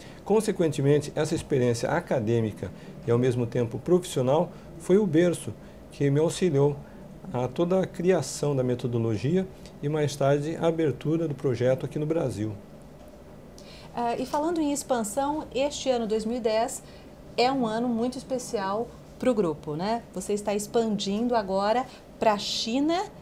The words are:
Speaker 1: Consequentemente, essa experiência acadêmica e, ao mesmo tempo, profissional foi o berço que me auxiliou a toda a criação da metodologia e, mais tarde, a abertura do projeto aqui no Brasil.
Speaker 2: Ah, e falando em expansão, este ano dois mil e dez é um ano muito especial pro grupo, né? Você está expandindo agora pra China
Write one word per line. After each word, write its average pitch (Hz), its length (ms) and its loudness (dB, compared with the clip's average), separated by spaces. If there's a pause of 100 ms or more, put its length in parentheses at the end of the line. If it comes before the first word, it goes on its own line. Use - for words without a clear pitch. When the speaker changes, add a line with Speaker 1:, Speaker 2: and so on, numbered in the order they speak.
(240)
Speaker 1:
Consequentemente, 156 880 2
essa 151 200 0
experiência 123 560 2
acadêmica 113 840 0 (340)
e, 113 40 2
ao 117 80 6
mesmo 123 280 2
tempo, 120 320 -2
profissional 160 720 2 (280)
foi 185 200 4
o 214 80 2
berço 160 480 2 (380)
que 143 180 2
me 139 80 4
auxiliou 147 580 2 (560)
a 123 140 0
toda 175 340 2
a 175 60 2
criação 165 680 0
da 131 100 2
metodologia 123 800 0 (340)
e, 143 80 -2
mais 151 280 0
tarde, 143 440 2
a 165 60 2
abertura 165 640 0
do 143 80 -4
projeto 127 500 0
aqui - 140 -4
no 151 40 -2
Brasil. 117 480 -2 (1400)
Speaker 2:
Ah, 240 240 -2
e 262 80 -2
falando 320 340 0
em 285 120 2
expansão, 277 800 -2
este 277 340 -2
ano 233 180 2
dois 214 200 -2
mil 233 100 -2
e 254 40 -4
dez 220 420 0 (520)
é 247 160 4
um 269 160 2
ano 226 220 0
muito 240 300 0
especial 233 720 -4 (300)
pro 254 140 4
grupo, 156 420 0
né? 214 280 -2 (100)
Você 185 220 -4
está 208 200 -2
expandindo 214 800 0
agora 208 520 2 (340)
pra 220 160 6
China 285 640 0 (200)